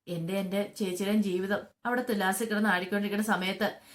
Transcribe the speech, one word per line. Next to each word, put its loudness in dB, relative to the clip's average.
എന്റെ, -4
എന്റെ -2
ചേച്ചിയുടെയും 2
ജീവിതം 0
അവിടെ 0
തുലാസിൽ 0
കിടന്ന് 2
ആടിക്കൊണ്ടിരിക്കുന്ന 0
സമയത്ത് 0